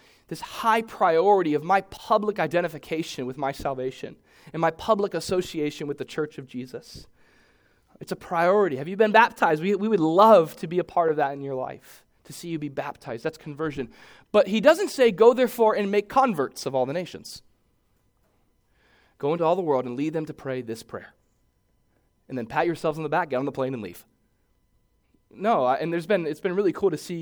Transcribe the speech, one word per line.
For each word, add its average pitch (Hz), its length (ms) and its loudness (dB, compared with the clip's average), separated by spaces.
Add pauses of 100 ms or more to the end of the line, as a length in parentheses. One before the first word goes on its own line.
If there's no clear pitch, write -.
(280)
this - 120 -12
high 226 420 -2
priority 180 720 2
of 147 100 -2
my 190 180 2
public 208 560 -2
identification 165 880 -4
with 123 100 -10
my 139 140 -4
salvation 131 640 -8 (360)
and 160 80 -6
my 165 100 2
public 202 440 -2
association 160 720 -4
with 143 120 -8
the 127 60 -8
church 156 340 -8
of 139 80 -14
Jesus. - 600 -14 (960)
It's - 120 -8
a - 40 -8
priority. 175 600 2
Have 139 100 -6
you 190 100 -8
been 214 140 4
baptized? 202 500 4
We, 196 140 0
we 202 140 -2
would 214 100 2
love 170 580 8
to 175 120 -10
be 175 100 -4
a 175 60 0
part 170 260 0
of 151 60 0
that 143 160 0
in 139 80 -12
your 139 160 -8
life, - 480 -12 (200)
to - 80 -20
see 175 160 -14
you 165 100 -6
be 151 100 -8
baptized. 135 560 -10
That's 160 140 -6
conversion. 143 520 -8 (400)
But 208 160 4
he 208 140 0
doesn't 330 300 4
say, 240 200 4
"Go 226 240 8
therefore 233 400 2
and 202 160 -2
make 208 180 0
converts 226 560 0
of 135 120 -4
all 127 100 0
the 135 60 -6
nations. 156 500 -10 (1800)
Go 143 140 -2
into 170 120 0
all 170 120 4
the 190 60 -2
world 139 220 0
and 123 120 -6
lead 151 160 -2
them 156 140 -4
to 151 60 -12
pray 131 300 -8
this 113 220 -10
prayer." - 280 -16 (1160)
And 131 100 -10
then 113 80 -8
pat 156 200 -2
yourselves 160 320 -4
on 160 40 -8
the 151 60 -6
back, 160 220 -2
get 127 80 -2
on 135 80 -4
the 147 60 -6
plane, 135 220 -6
and 113 80 -8
leave. 87 220 -14 (1300)
No, 185 340 0
I, 127 120 2
and 160 160 -4
there's 170 140 -4
been, 180 180 0
it's 156 160 -6
been 180 140 -2
really 190 180 2
cool 196 180 0
to 156 60 -4
see 170 260 -8